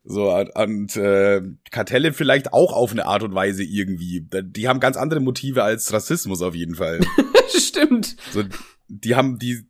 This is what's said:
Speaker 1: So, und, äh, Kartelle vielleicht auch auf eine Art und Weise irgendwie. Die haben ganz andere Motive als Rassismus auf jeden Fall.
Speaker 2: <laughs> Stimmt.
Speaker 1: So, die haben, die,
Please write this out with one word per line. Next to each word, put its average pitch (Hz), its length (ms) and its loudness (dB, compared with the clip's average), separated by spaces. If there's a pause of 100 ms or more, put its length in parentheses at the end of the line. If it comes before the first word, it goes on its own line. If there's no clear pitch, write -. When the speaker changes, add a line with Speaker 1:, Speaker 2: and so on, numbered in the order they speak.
Speaker 1:
So, 98 280 0
und, 104 640 -2
äh, 101 440 4 (300)
Kartelle 123 420 0
vielleicht 135 400 0
auch 151 200 4
auf 117 180 2
eine 113 140 -2
Art 101 160 0
und 101 140 -6
Weise 98 280 -2
irgendwie. 90 600 -4 (180)
Die 107 240 -6
haben 127 120 2
ganz 131 180 2
andere 156 220 -2
Motive 131 440 0
als 110 300 -2
Rassismus 104 480 -2
auf 90 140 -4
jeden 85 200 -6
Fall. 82 260 -2 (260)
Speaker 2:
<laughs> 508 220 4
Stimmt. 294 640 0 (160)
Speaker 1:
So, 104 120 -2 (440)
die 113 280 -2
haben, 131 240 2
die, 120 300 -6